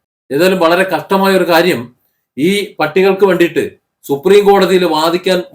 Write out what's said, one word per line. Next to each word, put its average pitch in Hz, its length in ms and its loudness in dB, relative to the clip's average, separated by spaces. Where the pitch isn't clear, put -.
ഏതായാലും 180 320 0
വളരെ 175 280 2
കഷ്ടമായ 190 460 -2
ഒരു 175 140 -4
കാര്യം, 165 280 0
ഈ 160 140 0
പട്ടികൾക്ക് 190 520 0
വേണ്ടിയിട്ട് 160 340 0
സുപ്രീം 185 400 2
കോടതിയിൽ 190 360 2
വാദിക്കാൻ 175 420 -2